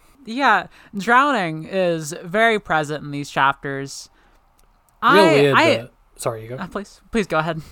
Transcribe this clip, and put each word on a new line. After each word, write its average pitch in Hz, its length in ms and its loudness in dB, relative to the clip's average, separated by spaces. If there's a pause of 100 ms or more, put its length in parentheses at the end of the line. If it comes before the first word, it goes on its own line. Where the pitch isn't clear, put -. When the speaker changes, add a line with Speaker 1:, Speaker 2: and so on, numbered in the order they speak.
(260)
Speaker 1:
Yeah, 220 420 0 (300)
drowning 202 680 0
is 170 480 -2 (100)
very 214 360 0
present 151 440 -4
in 147 80 -12
these 143 180 -8
chapters. 139 800 -2 (920)
Speaker 2:
Real 233 80 4
Speaker 1:
I, 311 220 6
Speaker 2:
weird 139 220 4
Speaker 1:
I, 294 100 6 (120)
Speaker 2:
that, 120 140 -12 (260)
sorry, 113 260 -6
you 113 60 -14
go. 127 80 -10
Speaker 1:
uh, 185 100 -10
please, - 340 -14 (100)
please 220 160 -2
go 160 120 -2
ahead. 160 220 -4 (100)